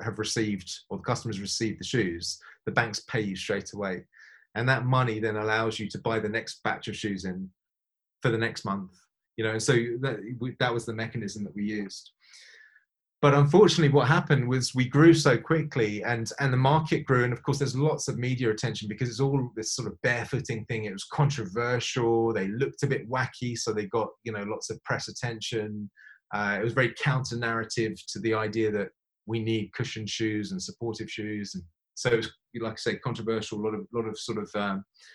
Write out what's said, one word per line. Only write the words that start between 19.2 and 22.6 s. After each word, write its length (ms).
all 360
this 180
sort 140
of 140
barefooting 640
thing. 160
It 80
was 120
controversial. 1300
They 160
looked 340